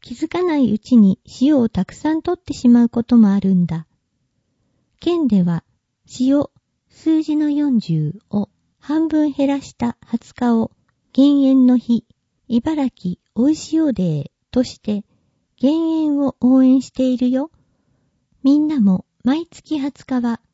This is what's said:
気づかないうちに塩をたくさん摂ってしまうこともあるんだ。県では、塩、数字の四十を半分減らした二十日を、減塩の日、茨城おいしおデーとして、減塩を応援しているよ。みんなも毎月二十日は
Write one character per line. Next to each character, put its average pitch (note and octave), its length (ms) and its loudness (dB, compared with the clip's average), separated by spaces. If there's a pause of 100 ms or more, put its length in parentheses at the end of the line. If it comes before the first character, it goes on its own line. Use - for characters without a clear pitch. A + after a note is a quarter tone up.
気 - 140 -18
づ D#4 140 -8
か F4 140 -6
な E4+ 140 -2
い B3 160 0
う G#3+ 60 -4
ち - 180 0
に G3 240 4 (220)
塩 C#4+ 160 2
を A#3 100 0
た F#3+ 160 -4
く - 100 -20
さ D#4 200 -4
ん D#4+ 80 -6
摂 F4 100 -4
っ F4+ 60 -6
て - 160 -12
し - 140 0
ま A#3+ 160 6
う A#3 40 0
こ A#3 140 -4
と A#3+ 160 2
も G#3 140 4
あ G3+ 60 0
る F#3+ 160 0
ん F3+ 120 0
だ。 D#3+ 200 -8 (1120)
県 E4 300 -2
で G3+ 140 2
は、 E3+ 200 -2 (560)
塩、 C4+ 280 0 (420)
数 D#4+ 340 -2
字 D4+ 140 -4
の D4+ 140 -2
四 C#4+ 280 0
十 D#3+ 400 -4 (120)
を G3+ 180 -6 (300)
半 D#4+ 300 -4
分 D4+ 220 0
減 C#4 180 -2
ら C#4 120 -4
し - 140 -20
た - 260 -8
二 - 180 -8
十 - 160 -14
日 A#3+ 220 -2
を、 A3+ 140 -4 (420)
減 C#4 300 4
塩 C4 240 4
の B3+ 100 4
日、 A#3 300 -2 (420)
茨 C4+ 460 -2
城 F3+ 220 -8 (180)
お B3+ 160 0
い D#4 60 0
し D#4 240 -4
お D4+ 120 0
デ G#3 100 -4
ー D3+ 280 -4 (200)
と B3+ 140 0
し - 160 -18
て、 G#3 240 -6 (540)
減 D#4+ 320 0 (120)
塩 D4 180 -2
を C#4 200 -4
応 C4 220 4
援 C4 180 4
し B3 100 -12
て C4 200 -2
い B3+ 80 -2
る B3 120 -2
よ。 C4 200 -4 (920)
み C#4 160 4
ん D4+ 100 0
な D4+ 120 -2
も G3 240 2 (180)
毎 D#4 240 -2
月 - 320 -10
二 C#4 140 -6
十 - 140 -20
日 B3+ 140 -4
は A#3 200 -4 (140)